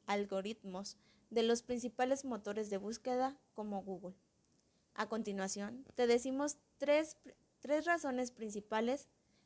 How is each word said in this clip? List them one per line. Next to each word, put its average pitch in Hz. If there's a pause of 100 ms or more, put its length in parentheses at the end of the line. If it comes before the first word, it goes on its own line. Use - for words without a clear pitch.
algoritmos 202 (340)
de 226
los 233
principales 254
motores 208
de 202
búsqueda 247 (200)
como 208
Google. 185 (800)
A 208
continuación, 208 (120)
te 247
decimos 262 (180)
tres, 294 (420)
tres 302
razones 277
principales 220 (380)